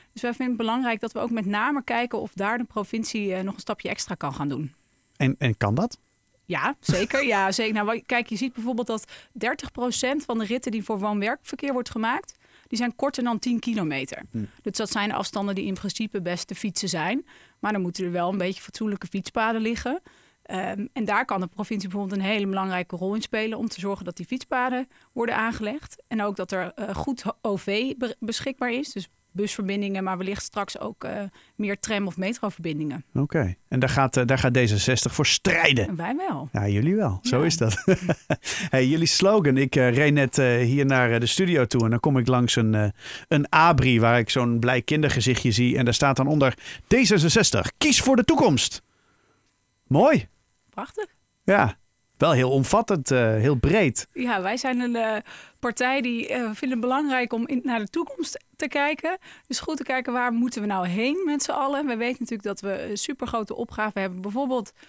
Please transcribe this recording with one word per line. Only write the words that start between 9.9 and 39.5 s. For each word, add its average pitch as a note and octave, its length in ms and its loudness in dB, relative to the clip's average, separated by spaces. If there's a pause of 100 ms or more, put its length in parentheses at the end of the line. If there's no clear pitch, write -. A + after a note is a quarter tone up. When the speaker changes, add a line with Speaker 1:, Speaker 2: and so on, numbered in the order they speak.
Speaker 1:
van A#3 140 -4
de A3 60 -2
ritten A#3+ 260 -4
die G#3+ 120 -4
voor G#3+ 160 -4
woon-werkverkeer G#3+ 720 -4
wordt B3 160 -4
gemaakt, A#3+ 460 -4 (320)
die A3+ 100 -6
zijn A#3+ 180 -2
korter C4+ 280 -2
dan A#3 160 0
tien A#3+ 200 -2
kilometer. D#3 640 -4 (100)
Speaker 2:
Hm. A2 120 -4 (180)
Speaker 1:
Dus G3 160 -6
dat G#3+ 140 -4
zijn G#3 200 0
afstanden G3+ 440 -4
die F#3+ 100 -6
in G3 80 -4
principe G#3 480 -6
best F3 260 -6
te F#3 80 -10
fietsen G3 340 -6
zijn. F#3 360 -2 (340)
Maar G#3+ 120 -2
dan G3+ 100 -2
moeten F3+ 240 -4
er F3 60 -4
wel F3 200 0
een G3 60 -4
beetje F#3 240 -4
fatsoenlijke G#3 460 -6
fietspaden A3 540 -2
liggen. A#3 400 -4 (420)
Ehm, F#3+ 500 -6
en A#3 120 -4
daar G#3+ 200 0
kan G3+ 160 -2
de F3+ 60 -4
provincie G3+ 420 -6
bijvoorbeeld G3 320 -4
een F#3+ 60 -2
hele G#3 200 -2
belangrijke F#3+ 480 -4
rol F#3 200 -4
in A3 60 -4
spelen A3 360 -4
om A3+ 100 -4
te - 120 -8
zorgen G3 260 -6
dat F3 120 -10
die F3 80 -10
fietspaden B3+ 640 -4 (260)
worden A#3 220 -2
aangelegd. A3 720 -4
En A3 160 -4
ook G#3 120 -2
dat F#3 160 -6
er, F3+ 240 -4
eh, G3 200 -6
goed - 260 -4
ho-, - 200 -6
O G#3 140 -2
V G#3+ 420 -2
be-, A#3+ 220 -6
beschikbaar A#3+ 520 -4
is. C4 200 -4
Dus F#3 180 -10 (220)
busverbindingen, G3 720 -4
maar F#3+ 140 -2
wellicht F#3+ 260 -6
straks - 360 -8
ook, - 240 -10
eh, G3+ 180 -6 (340)
meer G3+ 240 -4
tram- G3+ 280 -2
of E3+ 100 -8
metroverbindingen. E3+ 960 -6
Speaker 2:
Oké, C3 420 0 (120)
en C3 120 0
daar C3 100 2
gaat, C3+ 280 2
eh, B2+ 80 4
daar C3 120 4
gaat B2+ 160 2
D B2 40 4
zesenzestig A#2+ 560 2
voor D3 120 2
strijden. E3 640 4
Speaker 1:
En F#3+ 80 -4
wij E3+ 200 -4
wel. D#4 360 -4
Speaker 2:
Ja, G2+ 160 0
jullie A2 280 2
wel. C#3 260 0
Zo - 180 0
Speaker 1:
Ja. D3+ 60 4
Speaker 2:
is E3 120 2
dat. A2 280 0
<laughs> - 840 0
Hey, C3 180 4
jullie D#3+ 200 2
slogan, F#3 500 4